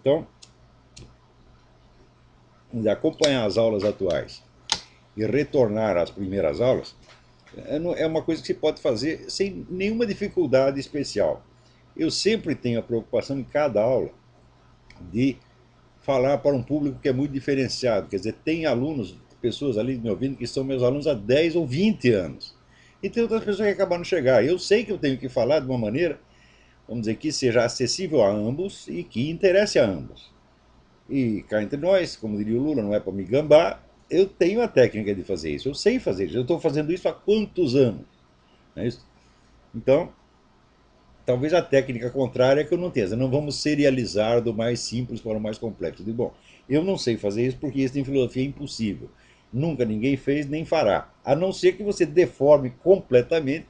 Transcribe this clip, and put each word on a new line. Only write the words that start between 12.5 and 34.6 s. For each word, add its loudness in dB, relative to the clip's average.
tenho -2
a -2
preocupação -4
em -8
cada 0
aula 0
de 0
falar 2
para 2
um 0
público -2
que -2
é 2
muito -2
diferenciado, -2
quer -4
dizer, -4
tem -2
alunos, -2
pessoas -2
ali -2
me -6
ouvindo -4
que -8
são -4
meus -2
alunos 0
há 2
dez 2
ou 2
vinte 2
anos. -2
E -6
tem -2
outras -2
pessoas 0
que 0
acabaram 0
de -10
chegar. 4
Eu 2
sei 2
que -6
eu -2
tenho 0
que -8
falar 2
de -8
uma -2
maneira, -2
vamos -8
dizer, -2
que -6
seja 2
acessível 0
a 6
ambos -4
e -8
que -4
interesse 2
a 6
ambos. -6
E 0
cá 0
entre -6
nós, 0
como -6
diria -2
o -2
Lula, -2
não -2
é 2
para -6
me -6
gambar, 4
eu 4
tenho 0